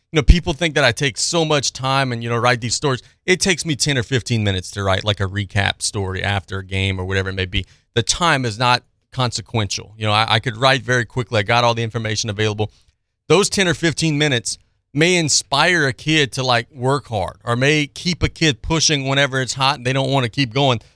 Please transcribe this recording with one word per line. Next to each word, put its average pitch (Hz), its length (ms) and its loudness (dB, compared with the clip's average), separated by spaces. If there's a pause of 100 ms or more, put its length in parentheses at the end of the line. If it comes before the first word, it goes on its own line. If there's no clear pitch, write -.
(120)
you 156 60 -2
know, 147 60 4
people 175 300 6
think 156 220 -2
that 147 100 4
I 120 80 4
take 139 240 -4
so 170 260 0
much 151 300 0
time 131 400 0
and, 117 100 -6
you 117 60 -6
know, 117 80 0
write 120 240 2
these 117 140 -4
stories. 131 260 -2 (240)
It 185 160 2
takes 190 240 0
me 160 100 -2
ten 139 220 -2
or 120 60 0
fifteen 113 400 -2
minutes 95 280 -2
to 101 120 -6
write, 95 200 0
like, 104 160 -2
a 101 60 -2
recap 98 560 -2
story 95 420 -4
after 98 360 -4
a 95 60 -10
game 95 340 -2
or 92 60 -6
whatever 95 240 -2
it 95 40 -6
may 95 140 -4
be. 95 180 -4 (300)
The 117 80 2
time 151 420 0
is 104 120 -6
not 123 260 2 (280)
consequential. 113 840 -4
You 110 80 -4
know, 107 80 2
I, 110 220 4
I 113 40 2
could 113 160 -4
write 131 280 2
very 120 200 0
quickly. 117 360 -4
I 104 40 2
got 117 200 2
all 117 100 2
the 117 100 -4
information 110 460 -4
available. 107 420 -2 (560)
Those 180 220 4
ten 196 180 0
or 165 60 2
fifteen 156 440 0
minutes 143 400 0 (360)
may 170 240 4
inspire 156 680 2
a 123 60 0
kid 151 400 0
to, 131 100 -4
like, 120 280 0
work 139 360 -2
hard 101 360 -4
or 120 140 -2
may 143 300 2
keep - 360 -4
a 147 60 0
kid 151 320 0
pushing 147 480 0
whenever 135 320 0
it's 120 140 -6
hot 139 220 0
and 123 80 -12
they 127 60 0
don't 135 200 0
wanna 131 180 0
keep 120 240 -4
going. 131 260 2 (160)